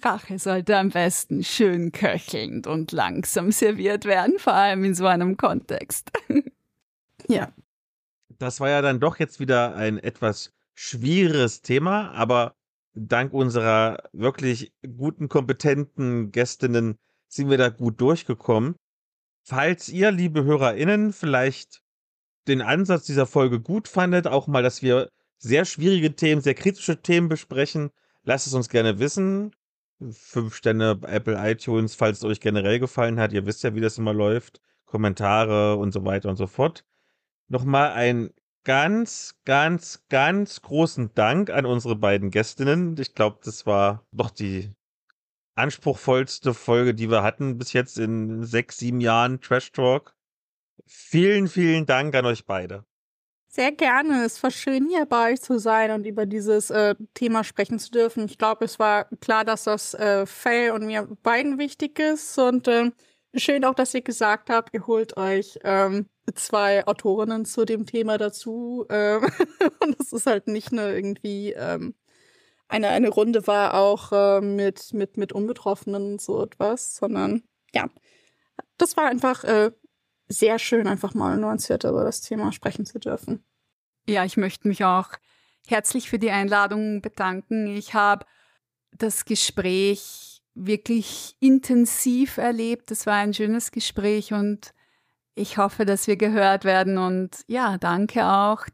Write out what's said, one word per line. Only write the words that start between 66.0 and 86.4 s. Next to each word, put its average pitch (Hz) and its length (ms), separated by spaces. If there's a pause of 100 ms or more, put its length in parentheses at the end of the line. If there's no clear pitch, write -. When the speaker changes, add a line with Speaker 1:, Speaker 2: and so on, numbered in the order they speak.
Speaker 2:
zwei 202 540
Autorinnen 214 580
zu 226 200
dem 220 200
Thema 220 320
dazu. 233 720
Ähm, 208 340
<laughs> - 560
und 302 200
es - 140
ist 233 120
halt 220 220
nicht 214 240
nur 214 180
irgendwie, 202 640
ähm, - 400 (720)
eine, 214 220
eine 220 200
Runde 220 360
war 202 300
auch, 202 360
äh, 202 300
mit, 196 520
mit, 202 240
mit 202 140
Unbetroffenen 202 840
und 208 80
so - 220
etwas, - 520
sondern 196 480 (280)
ja, - 160 (920)
das - 200
war 311 80
einfach, 247 380
äh, 214 280 (560)
sehr 220 320
schön, 226 280
einfach 196 260
mal 190 240
nuancierter 220 520
über - 140
das - 180
Thema 214 300
sprechen - 340
zu - 140
dürfen. - 440 (640)
Speaker 1:
Ja, 196 180
ich 185 120
möchte 190 300
mich 202 160
auch 185 260 (580)
herzlich 233 420
für 226 100
die 214 120
Einladung 202 720